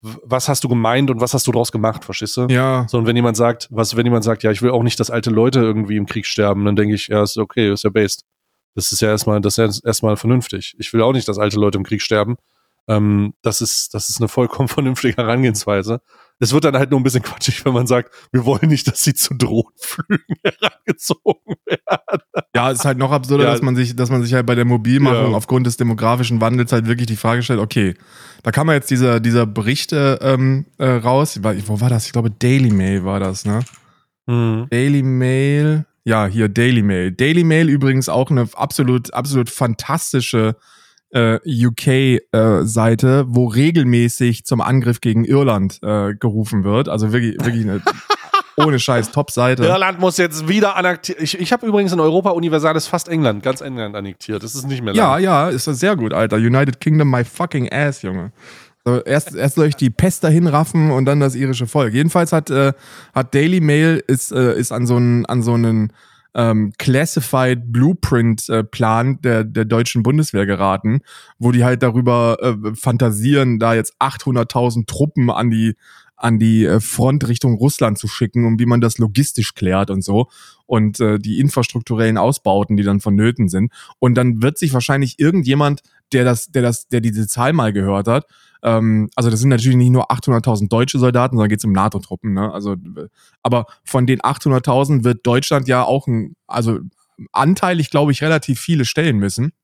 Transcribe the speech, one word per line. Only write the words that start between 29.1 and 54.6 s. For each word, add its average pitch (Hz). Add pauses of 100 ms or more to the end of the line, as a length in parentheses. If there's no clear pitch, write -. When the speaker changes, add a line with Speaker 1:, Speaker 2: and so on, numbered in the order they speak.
Speaker 2:
dieser 117
Bericht, 110
äh, 139
ähm, 135 (120)
äh, 131
raus, 123
wa-, 107 (120)
wo 107
war 120
das? 113
Ich -
glaube, 113
Daily 123
Mail 95
war 98
das, 98
ne? 104 (680)
Speaker 1:
Mhm. 117
Speaker 2:
Daily 135
Mail, 139 (180)
ja, 110
hier, 107
Daily 117
Mail. 92
Daily 160
Mail 160
übrigens 135
auch 120
eine 123
absolut, 127
absolut 127
fantastische, 120 (540)
äh, 113
U-K, 131 (140)
äh, 110
Seite, 117
wo 123
regelmäßig 120
zum 117
Angriff 120
gegen 117
Irland, 113
äh, 104
gerufen 107
wird. 107
Also 107
wirklich, 117
wirklich 117
eine 101
Speaker 1:
<laughs> -
Speaker 2:
ohne 147
Scheiß, 117
Top-Seite. 127
Speaker 1:
Irland 185
muss 185
jetzt 156
wieder 202
annektiert. 180
Ich, 160
ich 175
habe 240
übrigens 202
in 175
Europa 175
Universalis 160
fast -
England, 135
ganz 131
England 120
annektiert. 98
Das 113
ist 135